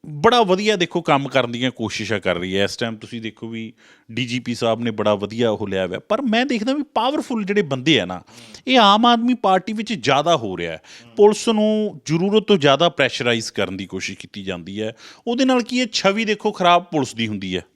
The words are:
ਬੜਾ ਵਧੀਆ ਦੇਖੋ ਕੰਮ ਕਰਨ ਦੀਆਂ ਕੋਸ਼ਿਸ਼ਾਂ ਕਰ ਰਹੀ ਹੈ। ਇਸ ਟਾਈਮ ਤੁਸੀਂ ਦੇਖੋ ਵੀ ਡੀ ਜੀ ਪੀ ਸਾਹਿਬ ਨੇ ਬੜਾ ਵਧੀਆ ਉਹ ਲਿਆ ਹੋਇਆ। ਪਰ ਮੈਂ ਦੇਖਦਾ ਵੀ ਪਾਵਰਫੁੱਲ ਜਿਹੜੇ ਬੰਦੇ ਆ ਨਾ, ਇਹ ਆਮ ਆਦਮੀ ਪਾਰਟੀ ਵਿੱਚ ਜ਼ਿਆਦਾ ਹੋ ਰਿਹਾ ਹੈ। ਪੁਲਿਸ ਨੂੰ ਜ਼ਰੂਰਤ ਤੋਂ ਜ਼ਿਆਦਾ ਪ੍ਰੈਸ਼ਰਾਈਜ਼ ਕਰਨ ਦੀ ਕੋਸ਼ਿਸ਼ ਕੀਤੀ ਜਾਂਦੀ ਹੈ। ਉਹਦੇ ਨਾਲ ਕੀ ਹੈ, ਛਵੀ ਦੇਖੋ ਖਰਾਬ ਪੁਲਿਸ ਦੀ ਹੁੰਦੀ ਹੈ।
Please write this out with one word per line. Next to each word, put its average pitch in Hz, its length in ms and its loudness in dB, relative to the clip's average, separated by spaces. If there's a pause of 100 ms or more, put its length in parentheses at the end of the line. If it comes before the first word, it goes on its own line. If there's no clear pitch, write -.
ਬੜਾ 190 360 2
ਵਧੀਆ 202 340 2
ਦੇਖੋ 170 260 -2
ਕੰਮ 139 260 2
ਕਰਨ 123 240 0
ਦੀਆਂ 120 180 -2
ਕੋਸ਼ਿਸ਼ਾਂ 107 500 -4
ਕਰ 90 160 0
ਰਹੀ 92 200 -2
ਹੈ। 101 80 4
ਇਸ 98 120 -4
ਟਾਈਮ 113 200 -6
ਤੁਸੀਂ 113 240 -12
ਦੇਖੋ 110 280 -12
ਵੀ 110 240 -12 (400)
ਡੀ 120 140 -4
ਜੀ 120 120 -4
ਪੀ 120 160 -4
ਸਾਹਿਬ 113 260 0
ਨੇ 120 100 -2
ਬੜਾ 104 240 2
ਵਧੀਆ 110 360 -2
ਉਹ 104 180 -4
ਲਿਆ 95 180 -2
ਹੋਇਆ। 90 120 -6
ਪਰ - 240 -4
ਮੈਂ 240 240 0
ਦੇਖਦਾ 247 260 -2
ਵੀ 294 100 -4
ਪਾਵਰਫੁੱਲ 240 640 -4
ਜਿਹੜੇ 202 180 0
ਬੰਦੇ 135 380 2
ਆ 90 40 -2
ਨਾ, 90 180 -8 (440)
ਇਹ 262 120 4
ਆਮ 214 280 6
ਆਦਮੀ 240 280 4
ਪਾਰਟੀ 190 380 0
ਵਿੱਚ 220 200 -6
ਜ਼ਿਆਦਾ 147 440 2
ਹੋ 101 200 -4
ਰਿਹਾ 85 160 -6
ਹੈ। 80 80 -12 (360)
ਪੁਲਿਸ 214 320 6
ਨੂੰ 214 580 0
ਜ਼ਰੂਰਤ 196 360 0
ਤੋਂ 202 140 2
ਜ਼ਿਆਦਾ 143 320 4
ਪ੍ਰੈਸ਼ਰਾਈਜ਼ 120 640 -2
ਕਰਨ 95 240 -4
ਦੀ 95 100 -8
ਕੋਸ਼ਿਸ਼ 95 320 -8
ਕੀਤੀ 98 260 -16
ਜਾਂਦੀ 95 380 -8
ਹੈ। 110 100 -6 (340)
ਉਹਦੇ 240 180 0
ਨਾਲ 254 180 2
ਕੀ 247 180 -2
ਹੈ, 254 120 0
ਛਵੀ 208 320 0
ਦੇਖੋ 208 280 -2
ਖਰਾਬ 175 300 4
ਪੁਲਿਸ 147 320 -4
ਦੀ 113 140 -4
ਹੁੰਦੀ 95 280 -6
ਹੈ। 85 80 -4 (120)